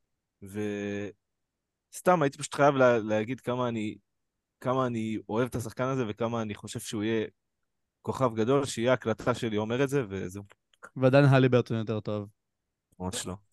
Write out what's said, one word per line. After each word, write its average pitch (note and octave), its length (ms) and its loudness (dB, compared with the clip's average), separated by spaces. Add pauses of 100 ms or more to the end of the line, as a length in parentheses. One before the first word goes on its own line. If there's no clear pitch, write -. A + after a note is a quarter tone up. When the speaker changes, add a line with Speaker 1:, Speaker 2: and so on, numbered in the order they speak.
(420)
Speaker 1:
וסתם G#2 1800 -4
הייתי C#3 160 -2
פשוט - 160 -10
חייב C#3+ 200 6
לה-, B2+ 240 6
להגיד A2 420 -2
כמה B2 280 -4
אני G#2+ 280 -6 (640)
כמה C3 260 0
אני A2 320 -4 (100)
אוהב A#2 200 0
את - 60 -14
השחקן A2+ 300 -6
הזה C3 240 -2
וכמה A#2 340 -4
אני G#2 120 -6
חושב A2 260 -12
שהוא G#2+ 220 -6
יהיה A2 240 0 (760)
כוכב A2+ 320 -2
גדול, B2+ 300 2
שיהיה A#2 280 0
הקלטה A#2+ 420 0
שלי A2 220 -4
אומר A2+ 280 0
את C#3 40 -2
זה, C3+ 200 -2
וזהו. G2 340 -8 (540)
Speaker 2:
ועדיין C3 280 6
הליברטון B2+ 520 4
יותר A2 240 -4
טוב. G#2 280 -6 (720)
Speaker 1:
ממש F#2 280 -6
לא. F#2 80 -8 (180)